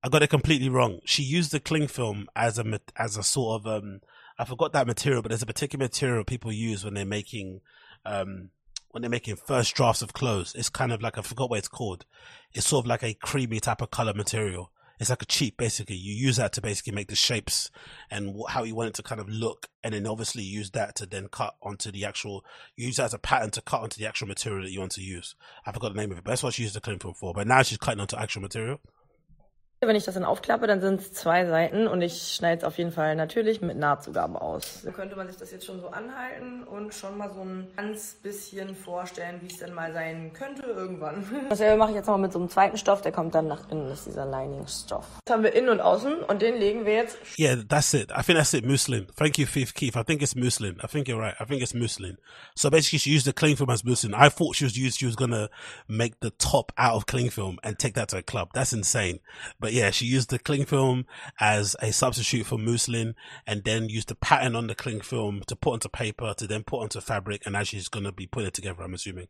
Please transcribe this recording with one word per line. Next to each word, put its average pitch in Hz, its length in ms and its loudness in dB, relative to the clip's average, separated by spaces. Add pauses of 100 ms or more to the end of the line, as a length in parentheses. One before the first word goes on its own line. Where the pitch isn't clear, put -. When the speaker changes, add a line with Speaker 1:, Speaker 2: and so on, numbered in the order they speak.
Speaker 1:
I 127 40 -2
got 151 120 6
it 147 60 4
completely 139 400 4
wrong. 123 380 4
She - 160 2
used 147 280 2
the 147 100 0
cling 151 280 2
film 104 460 -4
as 117 240 2
a 113 60 -2
mat-, 107 300 -4
as 113 220 -4
a 107 60 -4
sort 110 420 0
of, - 20 -6
um, 101 360 -6 (360)
I 120 60 -2
forgot 147 300 -2
that 135 120 6
material, 120 360 2
but 107 80 -4
there's 113 120 0
a 113 40 -4
particular 135 360 -4
material 123 420 0
people 117 280 -4
use 107 320 -2
when 104 80 -6
they're 101 140 -4
making, 98 560 -6 (420)
um, 95 460 -6 (400)
when 113 100 -10
they're 120 80 -4
making 117 280 -2
first 127 380 2
drafts - 280 4
of 110 100 -8
clothes. 104 420 -2
It's - 140 -2
kind 120 240 -2
of 110 80 -4
like, 117 160 -4
I 107 60 -6
forgot 123 260 -4
what 113 100 0
it's - 120 -6
called. 101 340 -8 (480)
It's - 160 -2
sort 131 160 4
of - 20 -4
like 117 160 0
a 113 120 -4
creamy 117 460 -2
type - 200 -2
of 120 100 -6
color 113 220 -2
material. 98 580 -4 (300)
It's - 80 0
like 127 140 0
a - 40 -10
cheat, - 300 0
basically. 110 400 -2
You 98 160 -8
use 120 240 2
that 113 160 0
to - 80 -6
basically 104 320 -6
make 101 160 -6
the 107 80 -4
shapes - 540 0 (400)
and 101 260 -8
wh-, 113 160 -8
how 123 120 0
you 113 120 -6
want 113 140 -2
it 101 60 -16
to 107 60 -8
kind 107 200 -8
of 98 80 -10
look. 110 380 -4 (140)
And 113 120 -4
then 104 120 -2
obviously 110 360 -4
use 98 300 -8
that 107 240 -4
to 104 100 -8
then 95 220 -10
cut - 340 -6
onto 101 280 -8
the 98 140 -8
actual, 98 400 -6 (320)
you 120 120 -6
use 120 80 -4
that 131 100 2
as 113 80 -4
a 110 40 -10
pattern 113 340 0
to - 100 -6
cut - 180 -2
onto 110 180 -8
the 107 80 -6
actual 107 220 -6
material 98 360 -6
that 95 60 -8
you 95 100 -6
want 92 120 -6
to 95 100 -10
use. 92 320 -10 (300)
I 101 80 -8
forgot 104 220 -6
the 104 40 -4
name 104 140 -4
of 85 60 -10
it, 85 60 -18
but 110 80 -2
that's 123 100 -2
what 127 100 -2
she 123 120 -4
used 104 120 -6
the 107 60 -10
cling 101 160 -6
film 90 160 -10
for. 92 180 -8
But 101 140 -2
now 127 160 8
she's 117 160 2
cutting 110 220 -2
onto - 180 -6
actual 104 240 -6
material. 113 380 -6 (1000)
Speaker 2:
Wenn 220 160 6
ich 208 80 2
das 185 100 -4
dann 185 100 0
aufklappe, 226 420 0
dann 202 140 4
sind's 190 320 0
zwei 175 320 4
Seiten 170 420 4
und 185 140 2
ich 170 340 -2
schneid's 170 300 2
auf - 140 -2
jeden 170 120 0
Fall 156 260 2
natürlich 220 440 2
mit 170 160 -2
Nahtzugabe 135 640 0
aus. - 400 -6
So - 120 -8
könnte 196 220 -10
man 190 120 -10
sich 185 100 -16
das 185 140 -16
jetzt 190 160 -14
schon 185 120 -12
so 175 100 -12
anhalten 247 760 -10
und 208 300 -10
schon 202 240 -10
mal 202 120 -6
so 190 120 -12
ein 185 340 -10
ganz 214 380 -8
bisschen 196 640 -12
vorstellen, 175 640 -8
wie's 180 160 -14
denn 175 160 -12
mal 165 180 -6
sein 160 400 -6
könnte 277 300 -10
irgendwann. 185 640 -6 (120)
<laughs> 269 120 -4
Dasselbe 214 260 6
mache 220 140 6
ich 208 60 -2
jetzt 202 100 -2
mal 208 100 4
mit 196 160 2
so 180 60 -2
einem 175 100 -2
zweiten 196 300 4
Stoff, 196 240 4
der - 100 0
kommt 165 220 -2
dann 160 120 6
nach 147 240 -6
innen, 147 200 -4
das 151 80 -8
ist - 80 -14
dieser - 180 -6
Lining-Stoff. 135 800 -6 (220)
Jetzt - 40 0
haben 220 120 6
wir 214 100 8
innen 254 160 6
und 208 120 6
außen 220 420 6
und 208 180 2
den 233 160 4
legen 208 300 2
wir 214 80 4
jetzt 226 240 0 (200)
Speaker 1:
Yeah, 135 180 6 (120)
that's 147 240 4
it. 120 180 2
I - 120 -2
think 170 160 6
that's 151 160 6
it, 117 100 2
muslin. 123 500 2
Thank 147 220 2
you, 147 80 4
Fifth 127 300 0
Keith. 127 220 0
I 113 60 2
think 147 200 2
it's 139 120 0
muslin. 113 480 0
I - 40 -6
think 139 220 -2
you're 113 120 -2
right. 107 180 -2
I 113 60 -4
think 131 160 -2
it's 123 140 -2
muslin. 101 420 -2 (380)
So - 160 4
basically 151 300 6
she 139 140 2
used 139 120 6
the 139 80 2
cling 151 220 4
film 135 120 2
as 113 160 2
muslin. 117 300 2
I 139 160 10
thought - 260 0
she 147 80 2
was 120 140 0
used, 131 220 0
she 135 60 0
was 117 100 0
gonna 113 340 0 (360)
make 113 340 0
the 113 100 -2
top - 480 2
out 123 160 6
of 107 100 0
cling 123 240 0
film 95 340 -4
and 110 160 -6
take 120 180 0
that 113 140 -2
to 104 60 -4
a 90 60 -4
club. 90 320 -4
That's 127 180 0
insane. 101 480 0 (400)
But 107 140 -2
yeah, 110 160 6
she - 140 0
used 127 260 2
the 123 80 0
cling 139 280 0
film 131 380 4 (360)
as 107 420 4
a 110 80 0
substitute 123 560 2
for 120 120 -2
muslin 113 580 0 (280)
and 104 200 -4
then 110 240 0
used 107 180 -4
the 110 80 -8
pattern 127 400 4
on 117 140 -2
the 110 80 -4
cling 107 240 -6
film 104 480 -4
to - 80 -6
put - 160 0
onto 113 160 -4
paper, 110 460 -4
to 113 120 -8
then 107 160 -4
put 127 180 -4
onto 107 200 -6
fabric, 104 440 -4
and 101 100 -4
now 101 100 0
she's 98 240 -6
gonna 98 240 -6
be 95 160 -12
putting 110 180 -4
it 90 80 -6
together, 90 300 -8
I'm 90 100 -8
assuming. 90 360 -10